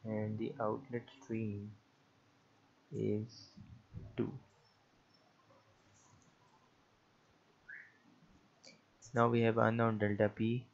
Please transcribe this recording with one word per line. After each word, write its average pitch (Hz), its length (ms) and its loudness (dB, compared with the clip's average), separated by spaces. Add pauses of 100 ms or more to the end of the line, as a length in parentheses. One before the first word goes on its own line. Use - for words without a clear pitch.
and 107 340 -2
the 113 220 -4
outlet 117 420 -4 (180)
stream 107 500 -6 (1200)
is 107 540 -4 (640)
two. - 160 -2 (4000)
Now 117 160 6
we 117 120 4
have 113 160 4
unknown 113 400 4
delta 104 320 2
P. 117 440 0